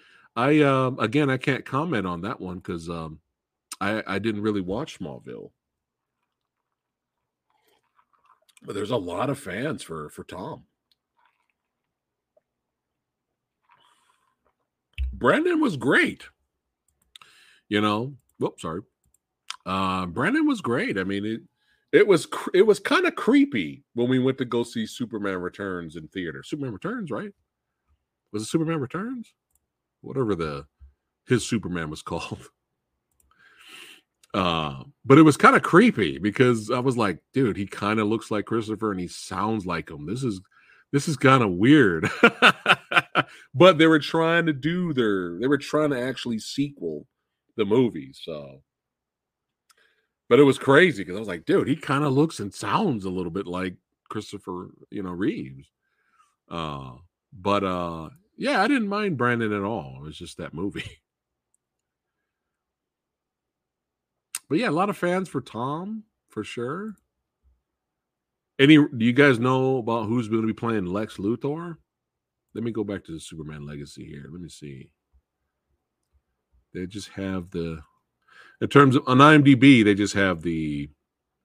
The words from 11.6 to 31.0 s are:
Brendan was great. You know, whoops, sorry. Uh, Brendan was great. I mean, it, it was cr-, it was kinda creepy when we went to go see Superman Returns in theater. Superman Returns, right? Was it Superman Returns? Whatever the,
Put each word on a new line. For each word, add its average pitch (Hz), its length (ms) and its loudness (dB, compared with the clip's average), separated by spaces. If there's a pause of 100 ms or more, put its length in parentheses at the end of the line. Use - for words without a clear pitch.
Brendan 240 460 2
was 262 180 -2
great. 165 520 -2 (1400)
You 104 120 2
know, 107 340 -2 (240)
whoops, - 240 -6
sorry. 85 200 -8 (840)
Uh, 92 400 -2
Brendan 170 400 -2
was 262 140 -2
great. 135 380 -4
I 95 60 -4
mean, 98 220 -4
it, 110 160 -8 (500)
it 202 160 8
was 170 180 4
cr-, - 280 -8
it 190 120 8
was 208 140 4
kinda 349 320 0
creepy 220 720 2 (100)
when 120 140 0
we 127 100 2
went 131 200 0
to 135 60 -2
go 120 180 -2
see 117 240 -6
Superman 104 520 -6
Returns 90 580 -8
in 78 120 -14
theater. 80 340 -10
Superman 139 320 -8
Returns, 190 360 -8
right? 175 220 -8 (1000)
Was 104 100 -8
it 110 40 -10
Superman 165 340 -2
Returns? 226 520 -10 (720)
Whatever 127 320 -2
the, 76 320 -6 (600)